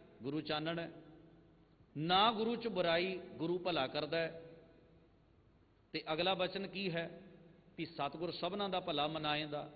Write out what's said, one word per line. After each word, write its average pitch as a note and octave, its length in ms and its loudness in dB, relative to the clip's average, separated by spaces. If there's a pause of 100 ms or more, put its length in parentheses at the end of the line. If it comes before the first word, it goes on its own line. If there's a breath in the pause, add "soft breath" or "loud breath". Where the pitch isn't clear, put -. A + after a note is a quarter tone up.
(220)
ਗੁਰੂ C#3+ 180 0
ਚਾਨਣ D#3 380 0
ਹੈ, E3+ 120 -6 (1040)
ਨਾ F#3 360 6
ਗੁਰੂ A3 240 2
'ਚ A#3 120 -2
ਬੁਰਾਈ, F3+ 480 4
ਗੁਰੂ E3 420 -2
ਭਲਾ E3 280 2
ਕਰਦਾ D3 320 0
ਹੈ। D#3+ 240 -2 (1500)
ਤੇ D#3 100 -2 (100)
ਅਗਲਾ F3 220 4
ਬਚਨ F3 320 0
ਕੀ F#3 240 -2
ਹੈ? E3 300 -4 (560)
ਵੀ D#3+ 100 -4
"ਸਤਿਗੁਰ D#3 440 -2
ਸਭਨਾਂ G3 380 -2
ਦਾ F#3 120 0
ਭਲਾ D3+ 260 0
ਮਨਾਏਂਦਾ D3+ 680 -2